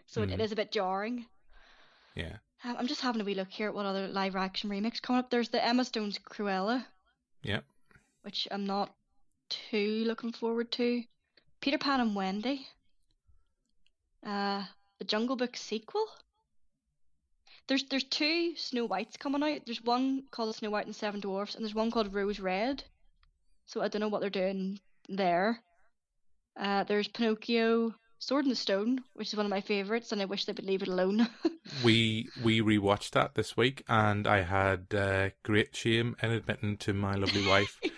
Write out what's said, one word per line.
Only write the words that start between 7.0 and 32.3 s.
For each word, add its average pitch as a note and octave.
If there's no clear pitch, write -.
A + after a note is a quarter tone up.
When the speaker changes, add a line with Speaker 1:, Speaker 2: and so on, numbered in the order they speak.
Speaker 2:
Yep. G#2
Speaker 1:
Which -
I'm G3+
not G3
too G#3+
looking A3+
forward A#3
to. A#3+
Peter C#4
Pan C#4
and A3+
Wendy. G#3
Uh, G3+
the G3+
Jungle A3+
Book A#3+
sequel. G#4
There's, C4+
there's C4+
two E4
Snow A#3+
Whites G3+
coming C#4+
out. D4+
There's A#3
one C4
called A3
Snow G#3+
White G#3
and G#3+
the -
Seven G#3
Dwarfs, G3
and -
there's G#3+
one A3+
called G#3+
Rose G3+
Red. G3+
So -
I G3
don't G#3
know G#3+
what G#3
they're G3+
doing F#3+
there. F#3+
Uh, G3+
there's G#3
Pinocchio, A3+
Sword C#4
in C#4
the A#3
Stone, A3
which G#3+
is G#3+
one G#3
of G3+
my G3
favourites, G#3
and G3+
I G3
wish G3
they G#3
would G3
leave F#3+
it F#3+
alone. F#3+
<laughs> E4
Speaker 2:
We, A2+